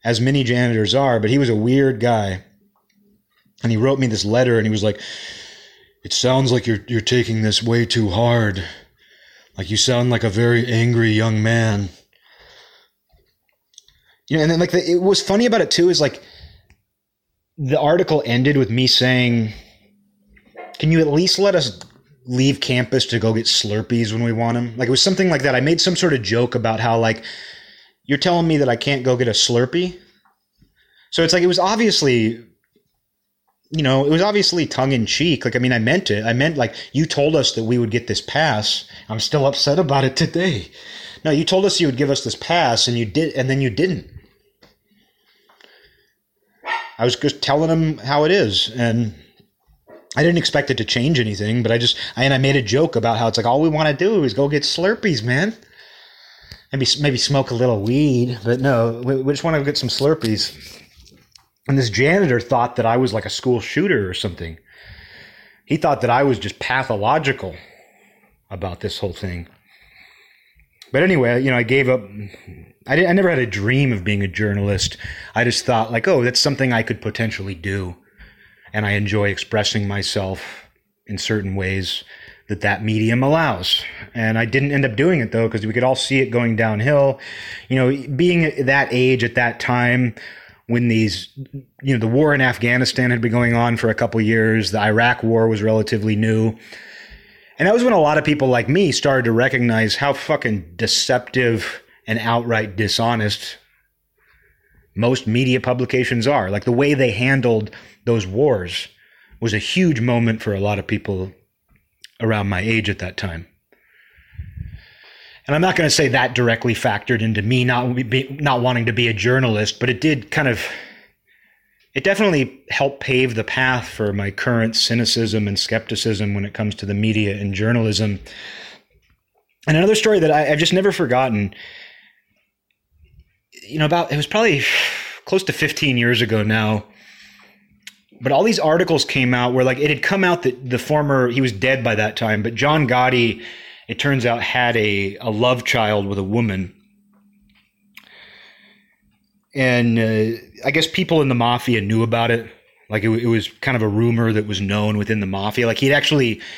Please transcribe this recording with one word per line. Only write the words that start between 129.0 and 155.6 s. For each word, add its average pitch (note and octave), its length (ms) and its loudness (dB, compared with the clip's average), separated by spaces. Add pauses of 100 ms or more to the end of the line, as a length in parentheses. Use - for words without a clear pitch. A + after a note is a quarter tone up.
And D#3 100 2
another G3 180 4
story G#3+ 240 2
that D#3+ 120 4
I, D3+ 220 2
I've D3 60 0
just E3+ 160 2
never F#3+ 180 2
forgotten, B2 640 0 (2000)
you C3 120 -10
know, D#3 80 0
about, E3+ 260 -2
it D3 60 -2
was D3 80 -4
probably G#3 360 2 (640)
close F#3+ 200 0
to - 100 -4
fifteen D3 420 0
years A#2+ 240 2
ago A2 220 0
now, G#2+ 420 0 (1400)
but B2+ 120 -2
all C#3+ 100 2
these A3 160 2
articles D#3+ 480 2
came B2+ 260 0
out B2 220 2
where, B2+ 100 4
like, C3 140 0
it D3 100 0
had D3 140 -2
come F#3+ 220 0
out F3 180 2
that C3 260 -4
the B2 100 -2
former, C#3 520 2
he B2 100 0
was B2+ 120 0
dead B2+ 300 0
by A2+ 120 0
that G#2+ 220 -2
time, G#2+ 260 -2
but A2+ 120 -4
John D3 320 2
Gotti B2 560 2 (460)
it A2+ 100 -10
turns C#3 260 0
out, A#2 180 0
had A#2+ 340 0
a, G2+ 400 0
a - 140 -6
love A#2+ 340 0
child G#2+ 420 0
with G2 120 -4
a G2 40 -4
woman. G2 520 -2 (2750)
And, A#2+ 440 2
uh, A2 400 0 (260)
I C3+ 60 -2
guess D#3 160 0
people E3+ 360 0
in C3+ 60 2
the B2+ 60 2
mafia A#2+ 460 0
knew A2 220 0
about A#2 280 0
it. A2+ 180 -2 (420)
Like, G#2 120 -2
it, A2 80 0
it A#2 160 0
was A2+ 220 0
kind - 280 -4
of A2 60 0
a A2 60 0
rumor A2+ 440 2
that G#2 140 0
was G2+ 140 -4
known G#2 360 0
within G#2 240 -2
the G2 60 -4
mafia. G2+ 400 -2